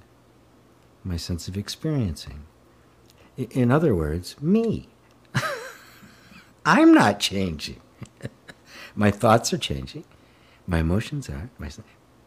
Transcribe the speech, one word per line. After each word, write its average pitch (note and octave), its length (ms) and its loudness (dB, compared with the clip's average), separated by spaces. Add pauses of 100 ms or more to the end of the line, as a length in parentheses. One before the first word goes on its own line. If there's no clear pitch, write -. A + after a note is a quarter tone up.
(1040)
my F2+ 140 -6
sense E2+ 300 -8
of F#2+ 100 -8
experiencing. G#2 840 -6 (920)
I, B2+ 140 -6
in B2 200 2
other D3+ 220 4
words, D#2+ 480 -2
me. G#3 480 -2 (460)
<laughs> - 60 -2 (1200)
I'm D#4 280 8
not A#2+ 260 6
changing. F#2 600 -4 (400)
<laughs> - 80 -10 (640)
My G#2 160 4
thoughts A#2 420 4
are E3 40 -4
changing. C#2 460 -8 (640)
My E2+ 120 0
emotions G#2 500 -2
are, D#2 280 -10
my C#2+ 120 -12
sen-, - 140 -20 (440)